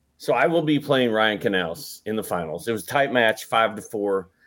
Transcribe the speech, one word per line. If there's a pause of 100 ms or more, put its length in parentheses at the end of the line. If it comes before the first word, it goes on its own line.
(200)
so
I
will
be
playing
Ryan
Canals
in
the
finals.
It
was
a
tight
match,
five
to
four. (180)